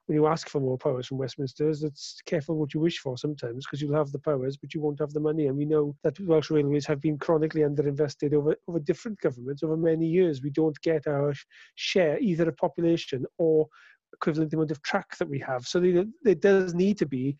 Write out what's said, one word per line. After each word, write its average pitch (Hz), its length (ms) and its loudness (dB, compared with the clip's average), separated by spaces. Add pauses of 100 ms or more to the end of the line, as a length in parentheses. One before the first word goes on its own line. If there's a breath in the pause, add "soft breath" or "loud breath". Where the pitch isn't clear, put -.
when 156 100 0
you 151 120 6
ask 160 200 -2
for 147 140 -2
more 131 160 0
powers 127 300 -2
from 135 100 -6
Westminster, 135 500 -4
is 151 160 -2
it's - 420 -8
careful 160 320 -4
what 147 160 -2
you 156 60 -2
wish 170 200 0
for 127 180 -6
sometimes, 139 480 -8
'cause 143 160 -8
you'll 147 160 0
have 143 140 0
the 143 80 -6
powers, 139 360 -2
but 143 180 -14
you 165 60 -6
won't 147 200 -2
have 147 120 -4
the 151 80 -4
money. 151 280 0
And 135 100 0
we 147 80 -2
know 151 380 0
that 156 160 -2
Welsh 160 320 2
Railways 147 340 2
have 143 160 -2
been 151 160 0
chronically 156 440 0
underinvested 147 720 0
over, 147 220 2 (120)
over 170 120 -2
different 175 400 -4
governments 135 420 -4
over 160 140 -2
many 165 300 2
years. 165 360 2
We 143 100 -4
don't 156 320 0
get 160 220 0
our 143 280 0
sh-, - 120 -14 (300 loud breath)
share, 160 440 2
either 170 280 2
a 160 60 0
population 170 720 0 (140)
or 160 280 4 (460 soft breath)
equivalent 156 400 -2
amount 156 180 2
of 147 120 -8
track - 340 -4
that 175 100 -2
we 139 120 -6
have. 127 260 -6
So - 140 0
there, 180 260 4 (160)
there 202 140 4
does 185 400 4
need 196 240 2
to 160 80 0
be 131 320 -2